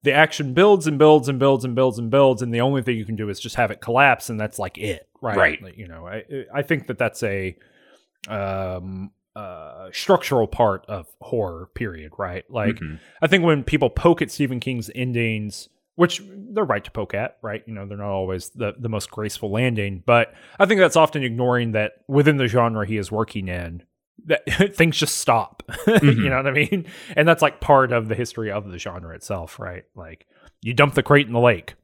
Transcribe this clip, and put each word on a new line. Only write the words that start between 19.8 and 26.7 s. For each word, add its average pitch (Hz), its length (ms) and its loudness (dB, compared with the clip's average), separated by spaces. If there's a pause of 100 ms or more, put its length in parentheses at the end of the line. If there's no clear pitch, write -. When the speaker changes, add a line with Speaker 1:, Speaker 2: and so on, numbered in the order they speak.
Speaker 1:
but 120 280 4 (260)
I 196 80 4
think 196 140 2
that's 170 160 6
often 156 260 4
ignoring 120 500 -2
that 107 200 -2 (160)
within 143 300 4
the 127 100 0
genre 113 380 0
he 110 100 -4
is 101 160 -6
working 104 360 -4
in, 85 340 -8 (440)
that 156 200 0
<laughs> 190 300 0
things 165 200 2
just - 220 -4
stop. - 500 -2
<laughs> - 40 -12 (140)
Speaker 2:
Mm-hmm. 143 360 4
Speaker 1:
You 135 80 0
know 131 60 0
what 135 100 -2
I 135 60 -2
mean? 147 340 -2 (300)